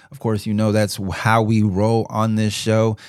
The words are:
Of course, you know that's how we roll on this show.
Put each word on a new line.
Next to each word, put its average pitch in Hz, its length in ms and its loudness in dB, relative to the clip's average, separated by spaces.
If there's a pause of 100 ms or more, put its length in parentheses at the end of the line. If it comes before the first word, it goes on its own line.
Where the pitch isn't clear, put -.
(120)
Of 139 80 -20
course, 107 260 -4
you 110 80 -2
know 107 200 0
that's 107 260 0 (140)
how 113 300 2
we 110 180 2
roll 104 480 0
on 110 260 -2
this 107 180 0
show. 110 440 0 (120)